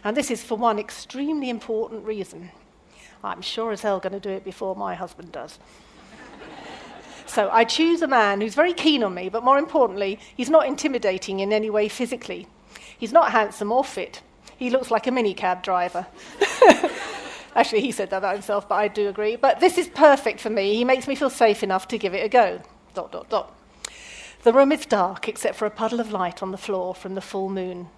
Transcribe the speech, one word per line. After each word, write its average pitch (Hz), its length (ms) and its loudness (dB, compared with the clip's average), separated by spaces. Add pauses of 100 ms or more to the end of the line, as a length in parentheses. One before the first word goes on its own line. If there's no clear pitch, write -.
And 214 120 -2
this 277 140 -2
is 220 120 -4
for 226 140 -6
one 220 220 0
extremely 277 720 -6
important 220 540 -6
reason. 180 460 -10 (760)
I'm 180 180 -8
sure 226 300 -6
as 202 100 -8
hell 202 160 0
gonna 190 220 -8
do 196 100 -8
it 196 140 -8
before 190 320 -8
my 196 180 -6
husband 170 380 -14
does. 151 260 -14 (1700)
So 208 260 0
I 226 120 6
choose 330 360 2
a 320 60 2
man 208 340 4
who's 220 140 -4
very 339 180 4
keen 294 300 2
on 190 100 0
me, 180 160 -6
but 226 160 -4
more 269 140 6
importantly, 208 600 0 (180)
he's 247 120 -4
not 302 180 6
intimidating 214 760 -2
in 196 120 0
any 214 160 0
way 214 200 0
physically. 233 580 -8 (500)
He's 226 160 -8
not 302 200 6
handsome 214 400 0
or 269 120 2
fit. - 380 -10 (340)
He 247 140 -6
looks 254 200 0
like - 160 2
a 254 40 0
minicab 190 520 0
driver. 180 440 -2 (340)
<laughs> - 1160 4
Actually, 220 240 2
he 254 120 -2
said - 180 -6
that 190 80 -2
about 190 160 -2
himself, 202 340 -4
but 196 80 0
I 208 120 0
do 202 200 -2
agree. 214 260 -2
But 262 240 2
this 339 200 4
is 330 100 -2
perfect 277 500 6
for 233 120 -6
me. 208 260 0
He 240 80 0
makes 262 240 2
me 277 80 -2
feel 269 140 0
safe 214 340 2
enough 190 240 -2
to 226 100 -6
give 190 160 -4
it 196 100 -2
a 214 40 -2
go. 196 320 4 (340)
Dot, - 160 -8
dot, - 180 -12
dot. - 240 -4 (920)
The 233 80 6
room 269 180 6
is - 160 0
dark, 196 420 -2
except 214 280 -6
for 214 100 -4
a 208 40 -2
puddle 226 300 -4
of 220 120 -6
light 180 300 -4
on 190 100 -6
the 190 60 -8
floor 185 360 -6
from 190 200 -12
the 190 60 -6
full 190 300 -8
moon. 180 480 -8